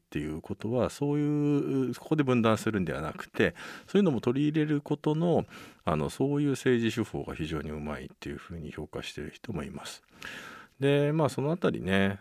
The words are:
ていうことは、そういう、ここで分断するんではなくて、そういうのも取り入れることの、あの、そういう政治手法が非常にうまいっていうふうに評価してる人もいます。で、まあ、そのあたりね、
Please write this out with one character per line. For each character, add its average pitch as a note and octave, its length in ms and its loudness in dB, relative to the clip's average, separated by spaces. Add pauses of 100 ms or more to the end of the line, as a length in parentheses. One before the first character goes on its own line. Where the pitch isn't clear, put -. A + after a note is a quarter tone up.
て - 80 -6
い D2+ 100 -2
う D#2 140 -6
こ - 140 -8
と A2 160 -6
は、 A2 180 2
そ C#3+ 240 -2
う D3 60 0
い D3 720 2
う、 - 40 -6
こ - 140 -10
こ D#3+ 60 2
で D3+ 80 6
分 B2+ 180 4
断 A2 160 6
す - 140 -2
る G2+ 80 2
ん F2+ 60 0
で D2+ 80 -2
は C#2+ 80 -4
な - 120 -4
く - 160 -12
て、 F2 240 4 (320)
そ - 140 2
う - 0 -
い - 20 8
う - 20 6
の F3 60 4
も A#2 120 2
取 C3 200 2
り D3+ 80 4
入 D#3 100 2
れ D3+ 60 2
る D3 160 0
こ D3 160 -2
と D3+ 160 0
の、 D#3+ 320 2 (400)
あ E2 100 2
の、 D2 140 0
そ C#3 260 0
う D3 60 0
い D3 60 2
う C#3 40 2
政 A#2+ 380 2
治 A2 60 -2
手 A2+ 120 -2
法 - 160 -6
が - 120 -10
非 D#2+ 100 -4
常 D#2 160 -4
に D2+ 80 -8
う D2+ 100 -8
ま D2 200 -6
い - 60 -12
っ - 40 -14 (100)
て C#2+ 100 -10
い C#2+ 40 -6
う C#2 40 -10
ふ - 180 -14
う E2 40 -10
に C#2+ 120 -10
評 D#2 160 -10
価 - 160 -10
し - 100 -12
て D2 80 -10
る D2 120 -10
人 - 200 -10
も - 80 -4
い - 80 -8
ま - 160 -12
す。 - 160 -14 (800)
で、 C#3+ 340 4
ま D#3+ 120 4
あ、 A#2+ 40 2
そ - 120 -4
の D3 100 0
あ F3 40 0
た F3+ 140 0
り - 120 -2
ね、 G2 400 2